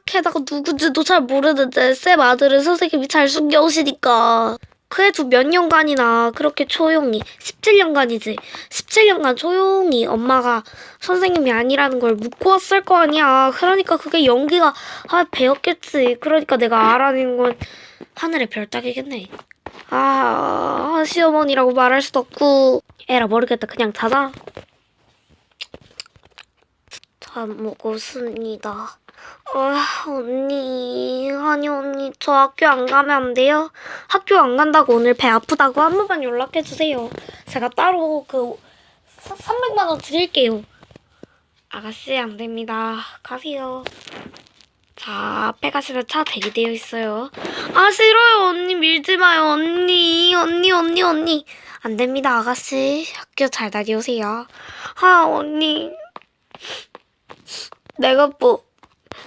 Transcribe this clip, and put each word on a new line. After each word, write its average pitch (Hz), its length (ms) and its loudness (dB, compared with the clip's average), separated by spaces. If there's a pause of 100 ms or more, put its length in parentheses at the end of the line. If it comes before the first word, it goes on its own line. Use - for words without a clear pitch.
게다가 330 340 -2
누군지도 294 640 -2
잘 349 180 4
모르는데 262 720 2
쌤 339 260 4
아들은 269 420 4
선생님이 320 460 0
잘 285 220 2
숨겨오시니까. 277 1300 2 (320)
그래도 381 360 2
몇 254 200 4
년간이나 294 840 2
그렇게 294 340 -2
조용히, 294 560 0 (160)
십칠 - 400 2
년간이지. 254 580 0 (360)
십칠 - 340 2
년간 311 300 2
조용히 370 720 2
엄마가 240 560 0 (360)
선생님이 359 520 0
아니라는 262 480 0
걸 233 160 2
묻고 240 340 -2
왔을 381 340 2
거 370 140 4
아니야. 294 560 4
그러니까 370 440 0
그게 311 280 0
연기가, 285 480 4 (360)
아, 349 200 2
배웠겠지. 262 880 -2
그러니까 302 380 0
내가 226 380 4
알아낸 262 420 0
건 247 180 0 (600)
하늘의 294 320 -4
별 208 200 -10
따기겠네. 247 600 -8 (640)
아, 269 1120 -2
시어머니라고 302 680 2
말할 254 280 2
수도 269 200 -4
없고. 269 600 2 (260)
에라, 247 200 0
모르겠다. 233 400 -2
그냥 220 260 -4
자자. 269 380 -2 (3000)
잘 226 280 -12
먹었습니다. 220 1500 -10 (520)
아, 277 340 -2 (220)
언니, 254 1200 -6
아니, 294 360 -2
언니, 277 520 -6
저 294 140 0
학교 269 340 4
안 254 180 2
가면 277 240 2
안 262 240 -2
돼요? 294 380 2 (360)
학교 392 300 2
안 254 200 4
간다고 302 360 4
오늘 240 220 4
배 262 120 0
아프다고 262 540 2
한 330 120 2
번만 381 300 -2
연락해주세요. 262 840 -4 (380)
제가 247 220 -6
따로 320 580 0
그 240 280 -6 (600)
사-, - 180 -18
삼백만 427 520 -4
원 311 100 -4
드릴게요. 269 680 -2 (1080)
아가씨, 220 460 -10
안 226 220 -6
됩니다. 226 600 -8 (260)
가세요. 262 600 -10 (1120)
자, 208 520 -8
앞에 277 240 -6
가시면 269 360 -6
차 302 160 -4
대기되어 226 480 -6
있어요. 226 600 -8 (420)
아, 392 180 6
싫어요. 440 580 6
언니, 359 260 -4
밀지 330 420 0
마요. 320 360 4
언니, 339 840 2
언니, 349 360 2
언니, 339 300 0
언니. 320 440 0 (360)
안 220 160 -6
됩니다, 254 400 -2
아가씨. 269 760 -4
학교 - 320 -4
잘 220 240 -8
다녀오세요. 220 760 -6 (560)
아, 359 260 6
언니. 311 640 -4 (2000)
내가 269 420 2
뭐, 247 240 2 (640)